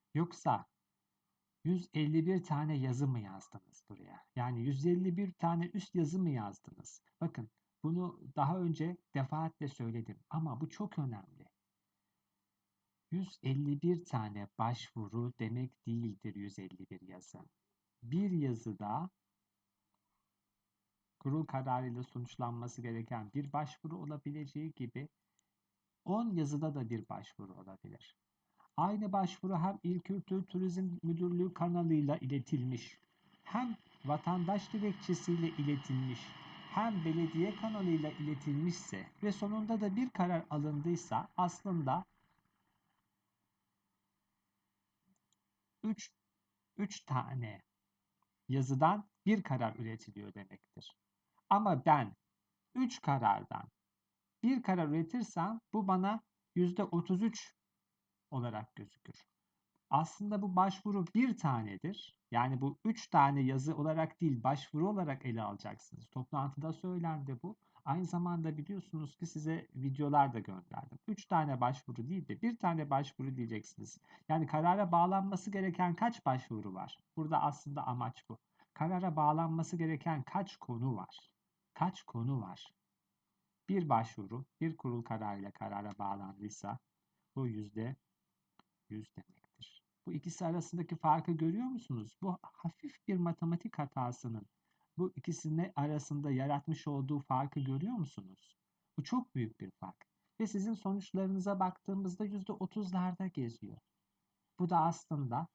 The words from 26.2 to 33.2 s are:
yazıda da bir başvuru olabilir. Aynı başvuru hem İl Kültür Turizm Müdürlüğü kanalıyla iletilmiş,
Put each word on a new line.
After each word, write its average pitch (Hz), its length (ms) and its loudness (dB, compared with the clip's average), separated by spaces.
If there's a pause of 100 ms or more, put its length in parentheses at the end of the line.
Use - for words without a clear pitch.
yazıda 143 400 0
da 123 140 -4
bir 113 200 -4
başvuru 98 440 -10
olabilir. 95 640 -18 (600)
Aynı 202 340 2
başvuru 190 460 0
hem 185 260 0
İl 175 160 2
Kültür 190 440 -2
Turizm 180 600 -2
Müdürlüğü 175 500 2
kanalıyla 170 640 2
iletilmiş, 127 840 -2 (440)